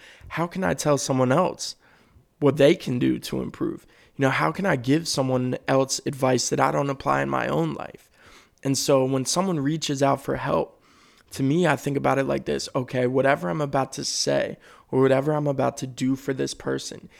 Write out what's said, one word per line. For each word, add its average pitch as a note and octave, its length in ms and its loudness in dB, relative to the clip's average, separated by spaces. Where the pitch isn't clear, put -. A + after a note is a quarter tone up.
how D#3+ 180 -4
can F3+ 160 -6
I F3 120 0
tell C#3+ 220 2
someone C3 360 2
else - 440 0
what C#3 180 4
they C#3+ 180 8
can - 240 -4
do B2+ 200 2
to - 220 -6
improve? - 460 -6
You C#3 60 -2
know, C3+ 80 4
how D3 220 0
can F#3 140 -4
I E3+ 100 2
give C3+ 320 0
someone B2+ 580 0
else C3+ 400 2
advice C3 440 0
that C3+ 100 0
I C3+ 100 4
don't D3 200 0
apply C#3 320 0
in C#3 60 -2
my B2+ 200 -2
own D3+ 260 0
life? - 360 -14
And C#3 140 0
so C3+ 280 4
when C3 200 0
someone F3+ 360 0
reaches C#3+ 420 -2
out C#3 200 2
for C#3 140 -4
help, D3 420 -2
to - 100 -4
me, D#3 240 2
I D3 100 2
think C#3 200 -4
about C3+ 220 0
it C3+ 60 0
like C3+ 220 -4
this. C#3+ 280 -4
Okay, B2+ 320 -2
whatever C3+ 420 2
I'm E3 120 -2
about C#3 340 -2
to C#3 100 -8
say C#3 520 -2
or C3 100 2
whatever C3+ 320 4
I'm D3 140 0
about C3 320 0
to C3+ 80 -8
do C3 300 -2
for C#3 160 -6
this C3+ 220 -4
person, - 540 -8